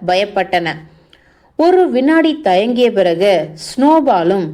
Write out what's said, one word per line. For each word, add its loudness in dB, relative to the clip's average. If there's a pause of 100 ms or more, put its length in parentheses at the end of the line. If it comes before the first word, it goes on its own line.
பயப்பட்டன. -2 (880)
ஒரு 2
வினாடி 0
தயங்கிய 2
பிறகு 0
ஸ்னோபாலும் 0